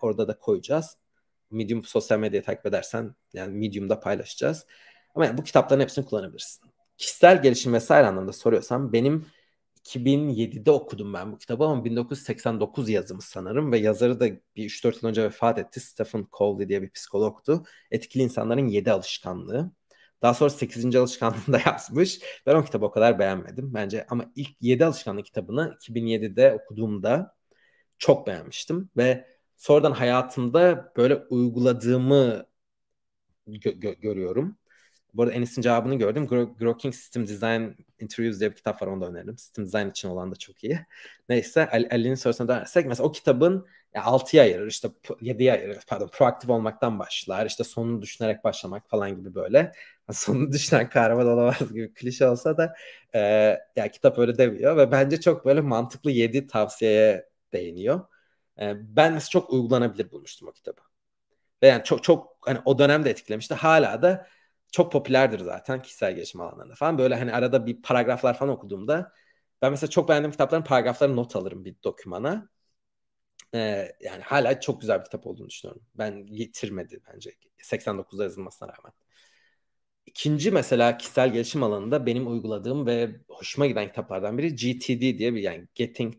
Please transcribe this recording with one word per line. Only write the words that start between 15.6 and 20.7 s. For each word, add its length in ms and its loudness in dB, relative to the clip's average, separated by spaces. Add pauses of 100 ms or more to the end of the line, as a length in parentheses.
Stephen 520 -8
Covey 360 -2
diye 140 -2
bir 80 -12
psikologtu. 760 -2 (260)
Etkili 320 -4
İnsanların 440 -2
Yedi 260 0
Alışkanlığı. 800 -6 (520)
Daha 120 4
sonra 160 2
sekizinci 480 -2